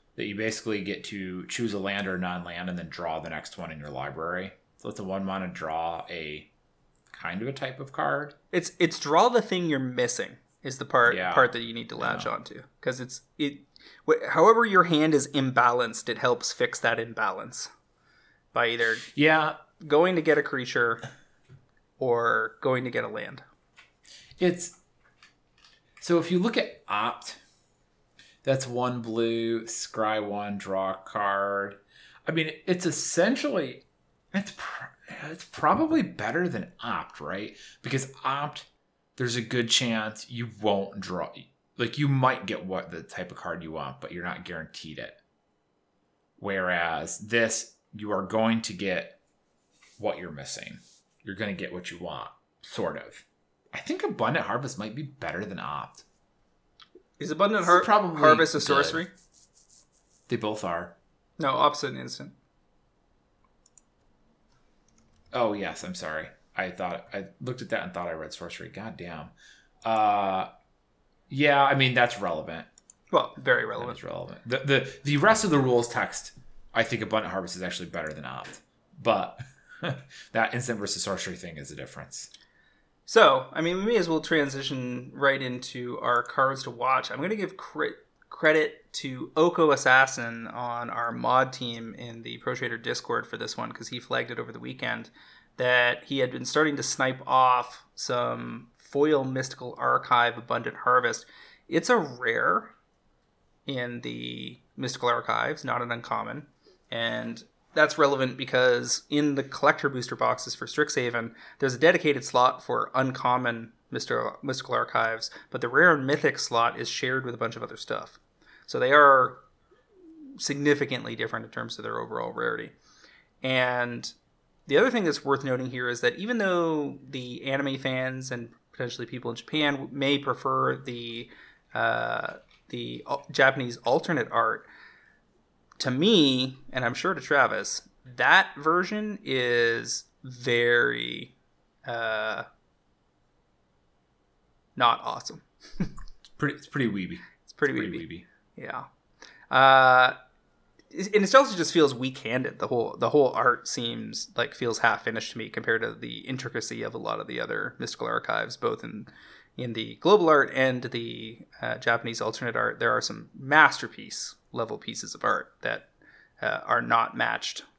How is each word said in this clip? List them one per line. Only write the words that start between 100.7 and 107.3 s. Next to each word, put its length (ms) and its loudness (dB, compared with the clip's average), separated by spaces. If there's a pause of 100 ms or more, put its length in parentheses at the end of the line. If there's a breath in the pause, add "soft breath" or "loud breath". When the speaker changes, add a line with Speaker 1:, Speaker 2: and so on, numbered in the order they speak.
Speaker 2:
Harvest. 420 4 (440 loud breath)
It's 200 2
a 80 6
rare 760 0 (920)
in 360 -6
the 580 -12 (160)
Mystical 320 -4
Archives, 560 0
not 180 -2
an 120 -4
uncommon. 540 -8 (440 soft breath)
And 520 -4 (300)